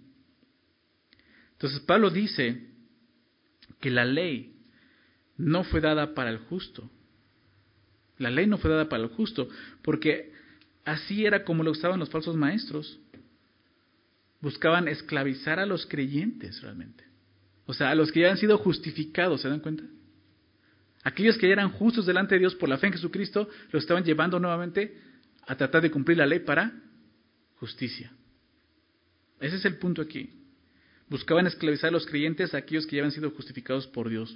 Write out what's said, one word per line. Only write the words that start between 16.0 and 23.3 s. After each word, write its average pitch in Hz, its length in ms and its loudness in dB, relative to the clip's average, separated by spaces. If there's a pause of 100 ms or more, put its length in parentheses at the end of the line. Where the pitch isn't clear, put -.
realmente. - 440 -16 (600)
O 131 80 -8
sea, 135 180 0
a 156 40 4
los 156 160 4
que 160 100 4
ya 180 100 8
han 185 60 0
sido 214 200 6
justificados, 165 840 0
¿se 131 80 -4
dan 151 100 -2
cuenta? 156 240 -8 (1200)
Aquellos 214 340 4
que 185 100 4
ya 196 60 8
eran 196 160 2
justos 220 360 2
delante 196 300 4
de 180 40 6
Dios 185 160 2
por 160 140 0
la 135 80 2
fe 196 100 2
en 185 60 0
Jesucristo, 190 560 -4 (220)